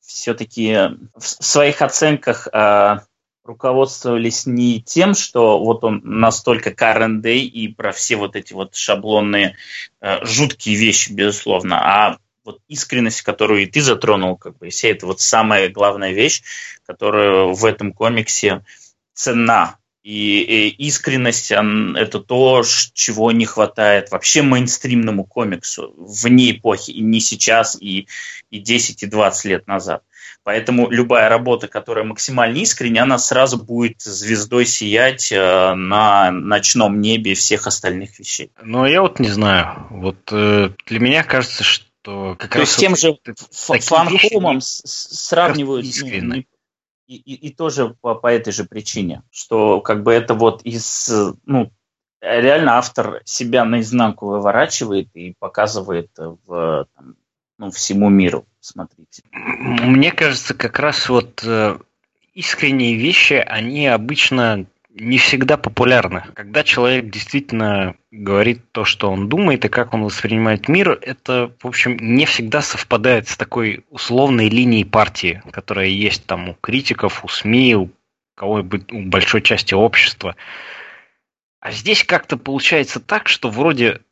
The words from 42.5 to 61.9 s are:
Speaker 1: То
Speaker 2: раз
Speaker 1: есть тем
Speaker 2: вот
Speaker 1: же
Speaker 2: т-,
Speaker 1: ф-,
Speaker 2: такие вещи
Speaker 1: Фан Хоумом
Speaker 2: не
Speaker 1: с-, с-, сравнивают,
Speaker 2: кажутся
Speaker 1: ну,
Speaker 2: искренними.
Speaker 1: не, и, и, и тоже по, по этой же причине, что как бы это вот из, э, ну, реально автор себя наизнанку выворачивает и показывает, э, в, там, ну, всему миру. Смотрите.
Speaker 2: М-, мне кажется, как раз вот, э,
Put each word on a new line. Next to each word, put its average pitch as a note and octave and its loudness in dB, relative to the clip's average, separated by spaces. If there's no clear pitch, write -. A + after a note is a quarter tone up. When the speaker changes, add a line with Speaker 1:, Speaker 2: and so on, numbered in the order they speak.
Speaker 1:
То - 0
Speaker 2:
раз D3 2
Speaker 1:
есть - 0
тем G3 4
Speaker 2:
вот F3+ 2
Speaker 1:
же D#3+ 2
Speaker 2:
т-, A#2+ -16
Speaker 1:
ф-, - -16
Speaker 2:
такие D3+ 0
вещи - -2
Speaker 1:
Фан E3 2
Хоумом F#3+ 2
Speaker 2:
не C3 -2
Speaker 1:
с-, - -10
с-, - -12
сравнивают, C#3+ 0
Speaker 2:
кажутся B2+ -8
Speaker 1:
ну, C3+ -10
Speaker 2:
искренними. G#2 -6
Speaker 1:
не, C3 -10
и, B2+ -20
и, C3+ -16
и - -12
тоже C#3 -4
по, A#2 -2
по A#2+ -2
этой A2 0
же G2 -6
причине, G2 -8
что G#2+ 0
как G#2 -2
бы A#2 4
это A2+ 2
вот A2+ 2
из, - -6
э, G#2 0
ну, B2+ 0
реально B2 4
автор A2 -4
себя B2 0
наизнанку A2+ 0
выворачивает G2+ 0
и F2+ -16
показывает, G2+ -4
э, E2 -12
в, E2 -4
там, C2+ -20
ну, G2+ -12
всему G2+ 0
миру. F#2 4
Смотрите. - -20
Speaker 2:
М-, B2 -2
мне C#3 6
кажется, C#3+ -2
как - -4
раз C#3+ -2
вот, A#2+ 0
э, A2 0